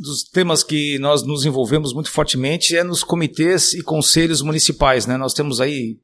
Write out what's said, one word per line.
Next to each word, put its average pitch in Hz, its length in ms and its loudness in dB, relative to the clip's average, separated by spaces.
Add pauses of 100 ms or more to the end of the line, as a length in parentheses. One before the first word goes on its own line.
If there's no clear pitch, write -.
dos 139 220 -8
temas 175 400 0
que 147 360 -2
nós 143 240 2
nos 139 220 -2
envolvemos 135 480 0
muito 151 180 -6
fortemente 151 640 0
é 170 80 4
nos 175 220 -2
comitês 170 680 2
e 170 80 -8
conselhos 160 600 2
municipais, 135 680 2
né? 127 80 -2
Nós 131 180 -4
temos 139 280 -2
aí 131 420 -4